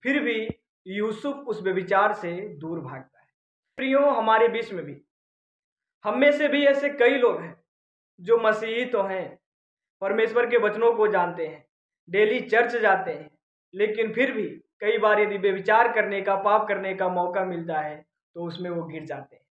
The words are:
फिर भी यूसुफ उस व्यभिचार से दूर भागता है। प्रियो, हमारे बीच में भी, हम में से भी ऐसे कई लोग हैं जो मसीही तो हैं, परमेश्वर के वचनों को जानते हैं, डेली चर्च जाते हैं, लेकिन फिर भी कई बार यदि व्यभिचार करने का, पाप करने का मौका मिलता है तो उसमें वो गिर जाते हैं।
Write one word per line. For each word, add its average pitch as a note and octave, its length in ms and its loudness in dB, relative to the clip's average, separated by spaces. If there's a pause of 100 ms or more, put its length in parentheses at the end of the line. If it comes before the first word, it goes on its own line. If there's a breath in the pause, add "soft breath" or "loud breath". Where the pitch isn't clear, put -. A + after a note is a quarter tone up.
फिर C#4 160 0
भी A3 280 -4 (380)
यूसुफ G#3+ 640 -6
उस G#3+ 160 -6
व्यभिचार F#3+ 500 0
से F3 180 -8 (260)
दूर D#3+ 220 -10
भागता C3+ 400 -16
है। - 60 -20 (520)
प्रियो, C4+ 240 0
हमारे A#3 460 4
बीच A3+ 260 -2
में E3+ 120 -8
भी, C#3+ 100 -14 (1080)
हम A3+ 140 -2
में D4 120 6
से D4 160 2
भी C#4+ 180 2
ऐसे C#4 260 2
कई B3+ 260 4
लोग A3+ 240 2
हैं E3+ 140 -14 (640)
जो G3+ 180 2
मसीही A3+ 480 0
तो B3 180 -2
हैं, F#3+ 360 -6 (640)
परमेश्वर A3 440 0
के A3+ 120 2
वचनों A3 360 2
को G#3+ 140 4
जानते E3+ 400 0
हैं, - 180 -14 (440)
डेली G#3+ 320 2
चर्च A3+ 340 2
जाते F#3+ 360 2
हैं, - 180 -10 (440)
लेकिन G#3+ 400 -2
फिर B3+ 180 0
भी G#3+ 140 -4 (340)
कई G#3+ 180 0
बार G#3 220 4
यदि G3+ 180 0
व्यभिचार G3+ 560 2
करने G3 280 0
का, G3 140 0
पाप G#3 320 2
करने F#3+ 280 -4
का F#3 140 0
मौका F3+ 360 -2
मिलता E3 340 -4
है D3+ 260 -10 (300)
तो E3+ 80 -10
उसमें F3 260 -8
वो E3+ 140 -6
गिर D#3 220 -12
जाते C#3 300 -12
हैं। - 100 -20 (100)